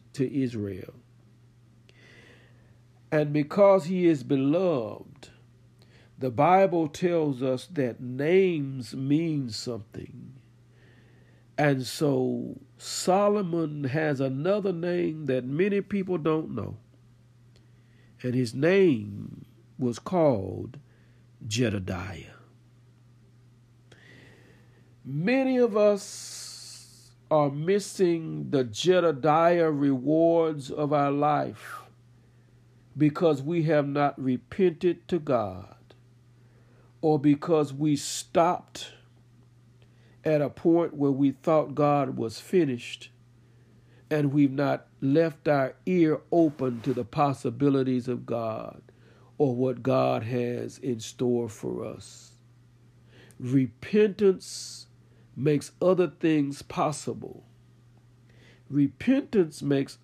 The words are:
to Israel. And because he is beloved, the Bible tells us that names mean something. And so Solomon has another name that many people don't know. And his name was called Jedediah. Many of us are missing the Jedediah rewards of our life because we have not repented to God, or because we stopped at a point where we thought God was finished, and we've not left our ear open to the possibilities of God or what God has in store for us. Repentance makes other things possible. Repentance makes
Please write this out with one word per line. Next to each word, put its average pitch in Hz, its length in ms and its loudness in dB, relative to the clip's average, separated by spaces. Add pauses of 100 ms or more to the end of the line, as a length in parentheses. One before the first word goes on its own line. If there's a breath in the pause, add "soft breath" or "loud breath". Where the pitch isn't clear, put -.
(120)
to 139 200 -4
Israel. 107 600 -6 (2250 soft breath)
And 151 220 2
because 190 540 6
he 180 200 0
is 151 160 4
beloved, 139 1080 -2 (840 soft breath)
the 131 140 -6
Bible 170 560 4
tells 151 560 -2
us 131 300 -2
that 127 280 -4
names 139 960 0
mean 143 560 -2
something. 123 840 -12 (1300 soft breath)
And 139 280 2
so 127 720 -2 (180)
Solomon 175 1080 0
has 143 360 0
another 175 540 -2
name 170 500 -4
that 127 220 -2
many 196 340 0
people 190 380 -4
don't 156 360 -2
know. 104 220 -8 (1500 soft breath)
And 123 120 -2
his 123 200 -2
name 131 920 0 (320)
was 120 200 -2
called 113 800 0 (680 soft breath)
Jedediah. 98 880 -4 (2750 soft breath)
Many 247 540 0
of 226 220 2
us - 1300 -4 (180)
are 147 200 4
missing 160 1000 -2
the 131 140 2
Jedediah 160 1080 2
rewards 151 1000 2
of 147 220 -4
our 143 180 2
life 143 680 -2 (1160 soft breath)
because 147 460 2
we 165 200 -2
have 151 240 2
not 143 360 -2
repented 170 840 -2
to 180 100 -2
God, 107 560 -4 (1300 soft breath)
or 151 180 2
because 147 540 2
we 147 240 0
stopped - 960 -2 (1300 soft breath)
at 151 180 2
a 135 80 -2
point 170 420 2
where 139 200 2
we 135 180 2
thought 143 460 0
God 143 400 2
was 113 240 -6
finished, 139 720 -2 (1000 soft breath)
and 147 220 0
we've 143 180 4
not 135 380 -2 (120)
left 151 460 0
our 139 300 2 (100)
ear 165 340 4 (120)
open 139 480 2
to 131 120 -2
the 120 120 -4
possibilities 131 1040 0
of 123 180 -6
God 117 560 -6 (560 soft breath)
or 135 160 2
what 123 300 -2
God 131 400 2
has 120 540 -6
in 120 200 -4
store 120 500 -2
for 120 360 -10
us. - 480 -16 (1080 soft breath)
Repentance 185 1500 0 (500 soft breath)
makes 147 340 0 (100)
other 180 280 4
things 147 540 0
possible. - 800 -6 (1200 soft breath)
Repentance 165 960 0
makes 139 420 -2